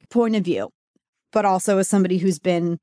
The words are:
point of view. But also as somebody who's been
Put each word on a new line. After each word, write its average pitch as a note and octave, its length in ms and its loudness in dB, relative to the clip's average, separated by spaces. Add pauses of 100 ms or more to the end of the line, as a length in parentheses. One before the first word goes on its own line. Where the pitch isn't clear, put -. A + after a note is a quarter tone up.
point A3+ 260 0
of G#3 80 0
view. A#2 260 -4 (600)
But G#3+ 140 0
also F#3+ 320 2
as F#3+ 100 0
somebody F#3 320 0
who's F3 200 0
been E3+ 440 -2